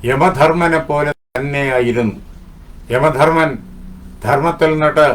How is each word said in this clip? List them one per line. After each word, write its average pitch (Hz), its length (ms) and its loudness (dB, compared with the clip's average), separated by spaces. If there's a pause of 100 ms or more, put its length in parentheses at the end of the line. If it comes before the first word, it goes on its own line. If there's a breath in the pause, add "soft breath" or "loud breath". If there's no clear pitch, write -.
യമധർമ്മനെ 160 720 2
പോലെ 147 320 -2 (240)
തന്നെയായിരുന്നു. 127 800 -2 (760)
യമധർമ്മൻ 156 580 2 (760)
ധർമ്മത്തിൽ 156 480 0
നിന്നിട്ട് 151 440 2